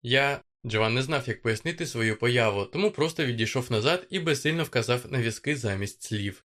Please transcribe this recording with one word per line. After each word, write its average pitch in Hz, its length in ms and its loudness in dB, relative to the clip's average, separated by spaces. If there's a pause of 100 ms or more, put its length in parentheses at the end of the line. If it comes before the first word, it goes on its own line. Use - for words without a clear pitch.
«Я...» 139 380 2 (260)
Джован 110 280 2
не 131 80 2
знав, 139 240 -2
як 113 160 -6
пояснити 160 440 -2
свою 113 300 0
появу, 113 480 2
тому 202 260 0
просто 160 360 0
відійшов 120 460 -2
назад 143 380 2
і 185 80 -4
безсильно 160 460 0
вказав 123 460 0
на 127 120 0
візки 117 340 -2
замість 101 460 -4
слів. 101 500 -4